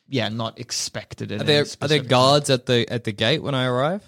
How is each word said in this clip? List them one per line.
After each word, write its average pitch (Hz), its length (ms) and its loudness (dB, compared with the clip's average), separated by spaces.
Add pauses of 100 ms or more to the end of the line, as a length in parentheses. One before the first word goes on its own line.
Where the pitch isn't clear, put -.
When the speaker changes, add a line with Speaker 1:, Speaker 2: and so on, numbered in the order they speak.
Speaker 1:
yeah, 113 220 -2
not 113 300 -8
expected - 720 -10
at 104 100 -6
Speaker 2:
Are - 20 -6
there, 147 180 4
Speaker 1:
any - 0 -
Speaker 2:
are - 20 -2
there - 20 -2
Speaker 1:
specific 143 420 -2
Speaker 2:
guards 135 420 4
Speaker 1:
time. 135 40 4
Speaker 2:
at 123 140 0
the, 120 200 2
at 120 160 -6
the 113 100 -4
gate 147 280 0
when 135 140 -4
I 127 100 0
arrive? 135 420 -2